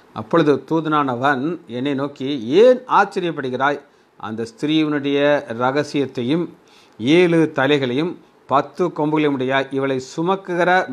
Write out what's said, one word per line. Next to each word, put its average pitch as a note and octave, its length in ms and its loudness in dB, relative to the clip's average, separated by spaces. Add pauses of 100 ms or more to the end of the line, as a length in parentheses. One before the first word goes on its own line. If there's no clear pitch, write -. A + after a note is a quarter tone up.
(120)
அப்பொழுது C#3+ 560 2
தூதனானவன் D3 1000 -2
என்னை C3 280 -4
நோக்கி, C3+ 540 -6
"ஏன் A#3+ 300 6
ஆச்சரியப்படுகிறாய்? C#3+ 1000 -2 (360)
அந்த A2 300 -8 (100)
ஸ்திரீயினுடைய D3 920 0
ரகசியத்தையும் C3+ 1040 -2 (480)
ஏழு D#3+ 560 4
தலைகளையும் C#3 640 0 (300)
பத்து C#3 400 -2
கொம்புகளையும் D3+ 460 0
உடைய C3+ 380 -2
இவளை C3+ 320 -2 (140)
சுமக்குகிற F3+ 760 0